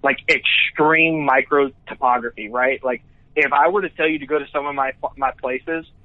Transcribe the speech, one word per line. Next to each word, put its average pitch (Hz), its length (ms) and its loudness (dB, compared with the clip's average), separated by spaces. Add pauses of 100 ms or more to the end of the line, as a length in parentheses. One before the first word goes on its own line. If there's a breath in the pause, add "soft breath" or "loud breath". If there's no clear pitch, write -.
like, 139 160 0 (100)
extreme 160 960 2
micro 139 460 2 (160)
topography, 117 600 -2
right? 127 340 -2
Like, 123 200 -4 (340 soft breath)
if 143 160 0
I 143 160 4
were 196 140 0
to 175 80 -6
tell 160 180 -2
you 156 100 -2
to 143 80 -10
go 147 120 0
to 139 140 -4
some 143 140 -4
of 143 80 -6
my, 135 180 -4 (240)
my 135 160 -2
places 156 540 -8 (180)